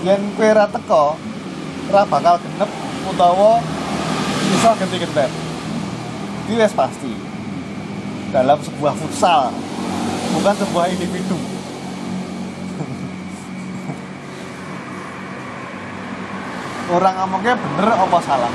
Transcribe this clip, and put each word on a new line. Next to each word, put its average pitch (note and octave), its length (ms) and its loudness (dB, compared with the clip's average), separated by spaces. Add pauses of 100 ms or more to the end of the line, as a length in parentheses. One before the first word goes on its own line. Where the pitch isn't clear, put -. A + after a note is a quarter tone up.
Yen G3 160 4 (180)
kowe A3 140 6
ra G#3+ 180 8
teko, D#3 480 2 (720)
ra G3 160 6
bakal D#3+ 320 4
genep E3 320 -2 (400)
utawa F#3+ 480 8 (960)
iso A3+ 240 6
genti-gentet. F3 480 0 (1200)
Kuwi A3 160 4
wis G#3 80 6
pasti. B2+ 400 0 (1200)
Dalam C3+ 280 6
sebuah - 360 -2
futsal, D3+ 560 2 (800)
bukan G3 320 4
sebuah F3 320 0
individu. F3+ 400 -2
<laughs> D#3 80 -4 (4000)
Orang F#3 240 4
ngomongnya F#3+ 400 2
bener D#3 320 0
apa F3+ 320 4
salah B2 320 2